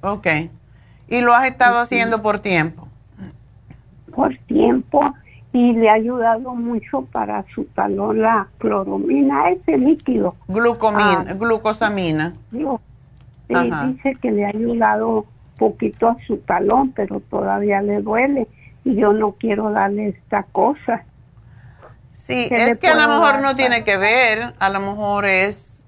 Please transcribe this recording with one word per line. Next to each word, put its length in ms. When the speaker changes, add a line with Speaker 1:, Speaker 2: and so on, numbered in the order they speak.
Speaker 1:
Ok. 240
¿Y 120
lo 140
has 120
estado 280
Speaker 2:
Ujú. 80
Speaker 1:
haciendo 400
por 180
tiempo? 480
Speaker 2:
Por 220
tiempo. 680
Y 200
le 160
ha 60
ayudado 600
mucho 480
para 320
su 120
talón 540
la 280
cloromina, 920
ese 280
líquido. 580
Speaker 1:
Glucomina, 840
Speaker 2:
Ah. 40
Speaker 1:
glucosamina. 1000
Speaker 2:
Glu-, 260
sí, 60
Speaker 1:
Ajá. 320
Speaker 2:
dice 340
que 100
le 140
ha 60
ayudado 760
poquito 500
a 80
su 120
talón, 540
pero 280
todavía 600
le 220
duele. 440
Y 120
yo 160
no 200
quiero 380
darle 400
esta 340
cosa. 600
Speaker 1:
Sí, 360
Speaker 2:
¿Qué 140
Speaker 1:
es 120
Speaker 2:
le 40
Speaker 1:
que 100
a 60
lo 120
Speaker 2:
puedo 20
Speaker 1:
mejor 120
Speaker 2:
dar 100
Speaker 1:
no 60
Speaker 2:
para 80
Speaker 1:
tiene 280
que 120
ver, 640
a 100
lo 120
mejor 440
es 640